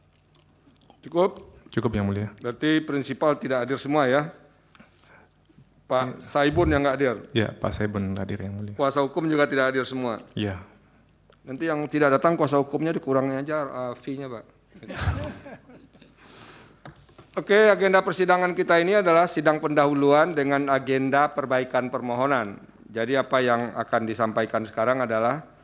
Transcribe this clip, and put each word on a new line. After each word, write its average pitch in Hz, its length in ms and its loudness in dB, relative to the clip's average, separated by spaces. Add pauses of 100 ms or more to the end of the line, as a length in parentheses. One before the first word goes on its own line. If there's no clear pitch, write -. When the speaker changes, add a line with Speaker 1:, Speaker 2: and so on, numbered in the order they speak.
(1040)
Speaker 1:
Cukup? - 480 -2 (160)
Speaker 2:
Cukup, 117 240 -2
Yang 104 160 0
Mulia. 101 200 -2 (120)
Speaker 1:
Berarti 151 480 0
prinsipal 143 480 0
tidak 123 320 -4
hadir 135 160 -2
semua, 143 240 2
ya? 147 240 0 (1600)
Pak 127 240 -2
Speaker 2:
Ya. - 80 -16
Speaker 1:
Saibun 151 480 2
yang 143 160 2
nggak 131 80 0
hadir? 131 200 2 (200)
Speaker 2:
Ya, 110 160 2
Pak - 240 -4
Saibun 101 400 -2
nggak 98 80 -6
hadir, 101 240 -8
Yang 98 80 -10
Mulia. 104 240 -10
Speaker 1:
Kuasa 139 240 2
hukum 160 240 -2
juga 151 160 2
tidak 135 320 0
hadir 131 80 0
semua? 120 400 -6 (160)
Speaker 2:
Ya. 95 240 -4 (800)
Speaker 1:
Nanti 135 240 -8
yang 151 240 -2
tidak 147 240 4
datang, 165 240 2
kuasa 143 240 2
hukumnya 156 320 -2
dikurangi 135 480 0
aja, 151 240 -4
eh, 127 320 -8
fee-nya, 135 320 -10
Pak. 110 120 -12 (440)
<laughs> - 2500 -12
Oke, 208 240 4
agenda 190 320 4
persidangan 180 560 2
kita 175 240 4
ini 196 240 4
adalah 170 240 4
sidang 156 320 2
pendahuluan 147 720 4
dengan 139 400 0
agenda 135 560 2
perbaikan 127 640 -2
permohonan. 123 800 -4 (220)
Jadi, 117 240 -2
apa 131 240 0
yang 120 320 0
akan 113 320 -2
disampaikan 110 640 -2
sekarang 123 320 0
adalah 117 400 0 (220)